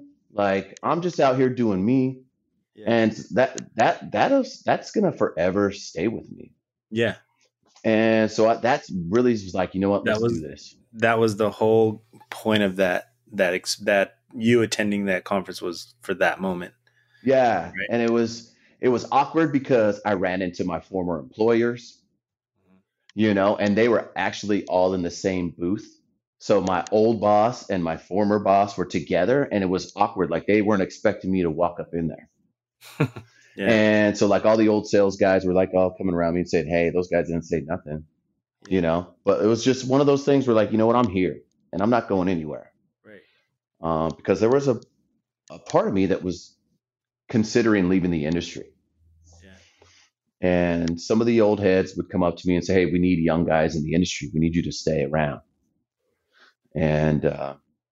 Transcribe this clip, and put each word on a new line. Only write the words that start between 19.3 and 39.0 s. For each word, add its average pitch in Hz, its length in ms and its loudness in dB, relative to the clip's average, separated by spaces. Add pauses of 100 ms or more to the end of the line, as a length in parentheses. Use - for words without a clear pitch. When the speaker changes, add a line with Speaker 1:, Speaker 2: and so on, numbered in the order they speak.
Speaker 1:
because 117 540 2
I 104 80 0
ran 92 280 -2
into 90 220 -6
my 85 160 -4
former 87 400 -6
employers, 117 800 -2 (720)
Speaker 2:
Mm-hmm. 95 100 -20 (420)
Speaker 1:
you 107 140 4
know, 101 240 2
and 101 180 0
they 113 140 4
were 107 260 0
actually 101 500 -4
all 92 280 0
in 92 80 -4
the 87 100 -6
same 90 460 -4
booth. 87 300 -4 (520)
So 101 220 2
my 92 300 -2
old 110 300 2
boss 104 480 2
and 92 140 -2
my 80 140 -4
former 104 420 0
boss 98 380 2
were 90 80 -2
together, 92 580 0
and 101 200 -2
it 92 40 0
was 90 280 -4
awkward. 98 340 -2
Like, 82 180 -4
they 104 140 4
weren't 101 200 0
expecting 95 500 -4
me 95 120 0
to 82 80 0
walk 85 280 -2
up - 140 -12
in 85 160 -4
there. - 1000 -10 (140)
Speaker 2:
<laughs> - 0 - (340)
Yeah. 98 120 0
Speaker 1:
And 107 480 4
so, 104 100 2
like, 98 180 2
all 110 100 6
the 107 140 4
old 104 180 0
sales 98 300 2
guys 95 260 2
were, 92 100 0
like, 92 200 2
all 92 240 2
coming 95 180 -2
around 85 200 0
me 87 40 0
and 85 100 -2
saying, 80 200 0
"Hey," 85 200 2
those 90 200 -2
guys 85 180 0
didn't 82 160 -4
say 82 160 -4
nothing, 76 460 -10 (600)
Speaker 2:
Yeah. 92 100 -4
Speaker 1:
you 92 60 2
know, 85 320 -2 (120)